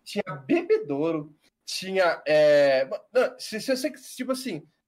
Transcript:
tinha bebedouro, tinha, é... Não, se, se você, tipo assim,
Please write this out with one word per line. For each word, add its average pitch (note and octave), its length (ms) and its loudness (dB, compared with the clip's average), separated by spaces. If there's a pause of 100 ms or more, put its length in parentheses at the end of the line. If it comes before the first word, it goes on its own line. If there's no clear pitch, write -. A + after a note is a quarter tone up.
tinha - 180 -8 (240)
bebedouro, D#3+ 880 -2 (300)
tinha, F#3+ 640 0
é... C#3+ 600 6 (260)
Não, A#3+ 260 2
se, - 200 -10
se C4 160 -2
você, C4+ 160 -4
tipo - 420 -10
assim, B3 300 -8 (260)